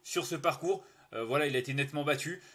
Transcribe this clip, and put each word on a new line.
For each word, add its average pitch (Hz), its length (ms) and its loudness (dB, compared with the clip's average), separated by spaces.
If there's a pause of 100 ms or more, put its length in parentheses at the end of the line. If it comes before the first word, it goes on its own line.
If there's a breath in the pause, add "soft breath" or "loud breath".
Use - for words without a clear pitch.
sur 175 220 -2
ce 175 100 -4
parcours. 170 480 0 (300 loud breath)
Euh, 113 100 -2
voilà, 139 240 2
il 131 80 0
a 127 40 4
été 131 140 -2
nettement 139 300 0
battu. 147 400 0 (120)